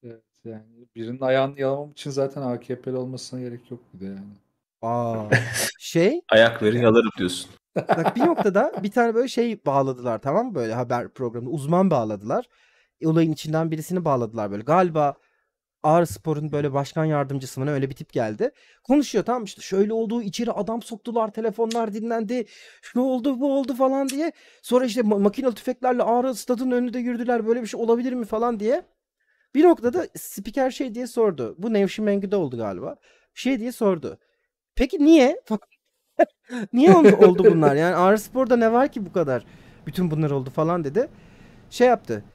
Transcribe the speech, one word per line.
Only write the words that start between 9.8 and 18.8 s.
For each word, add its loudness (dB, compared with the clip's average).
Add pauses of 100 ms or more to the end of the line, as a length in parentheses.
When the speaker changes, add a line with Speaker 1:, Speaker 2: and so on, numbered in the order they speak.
Speaker 2:
tamam -2
mı? -8
Böyle -2
haber -4
programında -8
uzman 0
bağladılar. -2 (560)
E, -2
olayın 2
içinden -4
birisini -6
bağladılar -2
böyle. -8
Galiba 2 (680)
Ağrı 4
Spor'un -6
böyle -2
başkan -2
yardımcısı -2
mı -2
ne, -2
öyle -2
bir -12
tip -18
geldi. -2 (320)